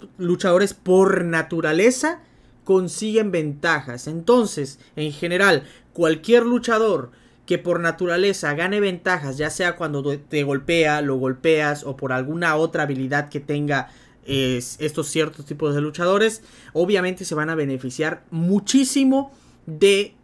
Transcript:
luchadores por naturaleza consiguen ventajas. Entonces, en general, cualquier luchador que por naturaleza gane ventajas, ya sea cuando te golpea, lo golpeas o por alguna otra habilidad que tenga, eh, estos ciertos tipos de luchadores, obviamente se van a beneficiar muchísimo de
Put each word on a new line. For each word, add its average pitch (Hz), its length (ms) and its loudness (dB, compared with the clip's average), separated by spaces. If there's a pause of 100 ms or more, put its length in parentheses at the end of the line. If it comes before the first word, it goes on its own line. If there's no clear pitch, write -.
(180)
luchadores 180 560 2
por 190 500 4
naturaleza 170 960 0 (420)
consiguen 208 680 0
ventajas. 147 760 -2
Entonces, 165 760 0 (160)
en 151 160 -6
general, 175 520 2 (280)
cualquier 170 520 2
luchador 226 680 0 (380)
que 175 80 2
por 170 220 -2
naturaleza 170 760 0
gane 185 240 -2
ventajas, 175 580 -2
ya 151 140 -4
sea 175 240 -2
cuando 147 300 -4 (160)
te 147 240 -4
golpea, 151 580 2
lo 135 140 0
golpeas 147 680 0
o 139 140 -8
por 131 160 -6
alguna 156 420 -2
otra 160 300 0
habilidad 139 440 -2
que 143 120 -8
tenga, 147 480 -2 (360)
eh, 127 380 -2 (160)
estos 151 300 -4
ciertos 156 380 -2
tipos 147 280 -2
de 147 60 0
luchadores, 185 640 0 (300)
obviamente 185 500 0
se 175 100 -6
van 151 160 -2
a 160 60 -4
beneficiar 139 720 -4
muchísimo 262 1000 2 (340)
de 196 580 2